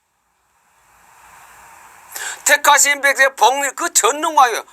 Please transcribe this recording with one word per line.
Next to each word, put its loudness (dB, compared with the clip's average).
택하신 2
백성의 0
복, 0
그 -8
전능왕이요. 0